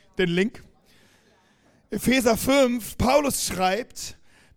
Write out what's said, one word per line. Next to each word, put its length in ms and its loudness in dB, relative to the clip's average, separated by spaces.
Den 100 2
Link? 340 -2
Epheser 460 2
fünf, 640 0
Paulus 480 0
schreibt, 720 -6